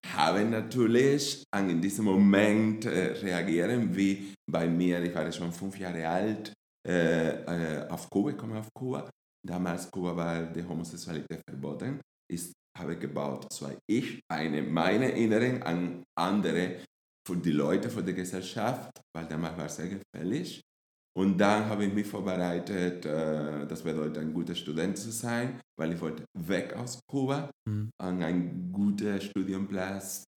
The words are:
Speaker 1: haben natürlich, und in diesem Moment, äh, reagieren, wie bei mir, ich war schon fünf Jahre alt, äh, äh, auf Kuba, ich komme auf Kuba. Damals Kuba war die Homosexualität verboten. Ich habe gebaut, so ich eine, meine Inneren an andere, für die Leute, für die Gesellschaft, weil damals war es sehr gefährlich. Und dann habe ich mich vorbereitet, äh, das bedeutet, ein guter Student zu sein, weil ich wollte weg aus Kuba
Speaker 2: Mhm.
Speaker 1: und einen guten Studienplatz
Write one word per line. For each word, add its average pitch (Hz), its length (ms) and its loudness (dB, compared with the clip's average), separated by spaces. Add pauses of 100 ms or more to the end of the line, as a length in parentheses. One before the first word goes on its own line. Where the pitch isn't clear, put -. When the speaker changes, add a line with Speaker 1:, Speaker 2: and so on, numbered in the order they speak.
(140)
Speaker 1:
haben 95 360 4
natürlich, 123 920 4 (120)
und 98 140 2
in 82 120 2
diesem 101 240 0
Moment, 104 800 8
äh, 92 280 2
reagieren, 90 840 0
wie 98 380 2 (160)
bei 85 180 2
mir, 87 360 2
ich 85 100 -2
war 80 180 -2
schon 85 220 -6
fünf 98 260 -8
Jahre 87 280 -6
alt, 104 440 0 (340)
äh, 82 1000 2
äh, - 60 -10
auf - 200 -8
Kuba, 101 220 2
ich 98 60 -6
komme 110 220 -8
auf 107 160 -10
Kuba. 131 340 -6 (380)
Damals 87 420 -2
Kuba 90 260 -2
war 85 280 0
die 82 200 -6
Homosexualität 82 840 -6
verboten. 73 500 -6 (320)
Ich 85 200 -6 (260)
habe 85 200 -4
gebaut, 71 540 -4
so 69 180 -8 (200)
ich - 300 0 (100)
eine, 76 320 0
meine 95 500 2
Inneren 117 520 4
an 87 400 -2 (160)
andere, 90 640 2 (440)
für 87 120 -4
die 85 140 2
Leute, 76 380 2
für - 140 -4
die 90 100 -2
Gesellschaft, 95 800 -4 (240)
weil 82 120 -8
damals 80 300 -4
war 78 80 -4
es - 120 -8
sehr 80 100 -6
gefährlich. 98 760 -6 (560)
Und 95 220 4
dann 107 260 6
habe 104 200 0
ich 98 80 0
mich 104 140 0
vorbereitet, 90 960 -2
äh, 76 640 -2
das 85 140 -8
bedeutet, 78 380 -2
ein 78 140 -4
guter 85 220 -2
Student 82 420 -2
zu 113 140 -8
sein, 120 480 -4 (180)
weil 82 140 0
ich 85 80 -2
wollte 78 240 -6 (140)
weg 85 400 -2
aus - 320 -8
Kuba 139 400 -2 (180)
Speaker 2:
Mhm. 107 220 -2 (120)
Speaker 1:
und 92 220 -2
einen 90 480 -2
guten 101 480 0
Studienplatz 95 1040 -4 (140)